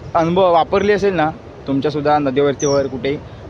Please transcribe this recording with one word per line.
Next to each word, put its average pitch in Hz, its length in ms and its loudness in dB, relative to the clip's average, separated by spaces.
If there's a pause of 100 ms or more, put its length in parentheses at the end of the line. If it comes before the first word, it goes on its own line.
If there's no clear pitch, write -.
(140)
अनुभव 175 380 4
वापरली 185 400 2
असेल 196 220 0
ना, 156 160 0 (360)
तुमच्यासुद्धा 147 520 0
नदीवरती 143 480 0
वगैरे 139 220 2
कुठेही, 135 300 -4 (320)